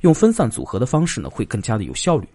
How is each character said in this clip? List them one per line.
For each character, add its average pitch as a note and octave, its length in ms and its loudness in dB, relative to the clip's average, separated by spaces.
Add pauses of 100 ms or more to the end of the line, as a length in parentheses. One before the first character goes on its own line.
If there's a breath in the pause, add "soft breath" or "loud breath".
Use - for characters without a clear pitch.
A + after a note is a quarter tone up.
用 E3+ 120 6
分 A3 200 4
散 C3+ 180 0
组 - 140 -8
合 - 120 -8
的 A#2 80 0
方 D#3 220 0
式 - 140 -6
呢 - 80 -8
会 - 160 -6
更 G#2 160 -6
加 A2 160 -2
的 G2 80 -4
有 B1+ 100 -10
效 E3+ 220 0
率。 F#2+ 180 -6